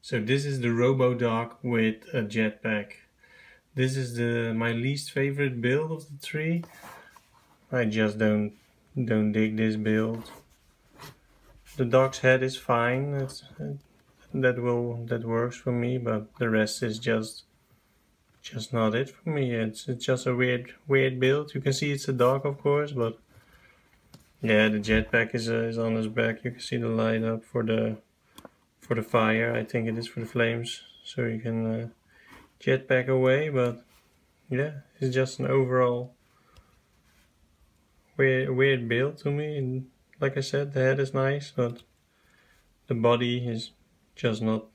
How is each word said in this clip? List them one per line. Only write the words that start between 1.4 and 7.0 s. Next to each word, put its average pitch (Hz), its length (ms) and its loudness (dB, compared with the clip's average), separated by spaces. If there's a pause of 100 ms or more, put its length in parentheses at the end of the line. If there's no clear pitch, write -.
with 113 340 2 (180)
a 120 80 0
jetpack. 107 680 -2 (840)
This 131 220 0
is 120 200 -4
the, 117 380 0
my 113 180 0
least 135 380 -4
favorite 139 500 -2
build 139 300 0
of 160 180 -8
the 147 100 -16
three. 165 460 -2 (1040)